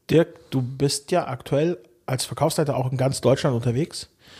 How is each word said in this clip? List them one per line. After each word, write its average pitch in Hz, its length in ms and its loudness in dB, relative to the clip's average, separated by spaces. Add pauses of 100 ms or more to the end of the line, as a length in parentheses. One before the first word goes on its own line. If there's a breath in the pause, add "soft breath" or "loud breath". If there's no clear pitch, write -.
Dirk, 160 400 2
du 131 140 -2
bist 135 480 -4
ja 170 160 0
aktuell 143 500 -2 (300)
als 127 180 -2
Verkaufsleiter 147 500 0
auch 127 160 -2
in 135 60 -2
ganz 131 240 0
Deutschland 135 340 4
unterwegs 123 540 -2 (300 soft breath)